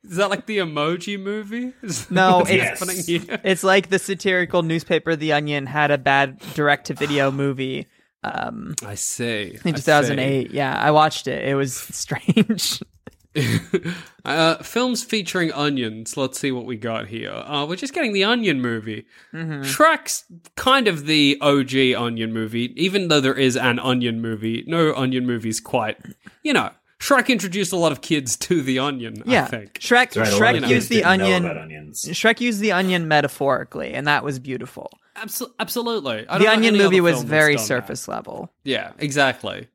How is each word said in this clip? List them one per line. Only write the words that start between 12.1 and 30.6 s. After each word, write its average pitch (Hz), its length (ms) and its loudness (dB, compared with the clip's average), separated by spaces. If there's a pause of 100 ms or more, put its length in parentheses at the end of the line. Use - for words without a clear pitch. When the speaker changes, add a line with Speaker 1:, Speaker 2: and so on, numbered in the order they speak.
Speaker 1:
<laughs> 117 280 0 (600)
Uh, 160 380 0
films 247 420 -2
featuring 180 480 -2
onions. 123 640 -4
Let's 131 240 -4
see 139 120 -2
what 123 140 -6
we 123 120 -8
got 113 300 -6
here. 107 240 -10
Uh, 143 360 -6
we're 175 80 -6
just 269 180 -10
getting 262 200 -2
The 190 100 2
Onion 208 380 2
movie. 113 460 -6 (260)
Speaker 2:
Mm-hmm. 156 300 -8
Speaker 1:
Shrek's 302 600 0 (300)
kind 262 320 2
of 151 200 -2
the 143 340 4
O 143 220 4
G 127 320 2
Onion 113 380 -4
movie, 113 420 -4
even 190 320 -2
though 151 120 4
there 131 140 2
is 131 240 2
an 123 220 2
Onion 123 420 0
movie. 113 460 -4
No 160 260 2
Onion 127 320 0
movie's 113 340 -2
quite, 110 380 -2 (460)
you 302 100 -2
know, 151 160 0 (300)
Shrek 262 300 4
introduced 190 440 0
a 185 40 0
lot 165 140 4
of 131 100 -8
kids 143 360 -2
to 170 240 0
The 131 160 0
Onion, 123 480 -4
I 240 60 -2
Speaker 2:
Yeah. 180 160 4
Speaker 1:
think. 107 320 -10
Speaker 2:
Shrek, 240 340 4
Speaker 3:
That's - 40 -2
right, 110 100 2
a 104 80 2
lot 214 60 4
Speaker 2:
Shrek 220 80 6
Speaker 3:
of - 60 4 (140)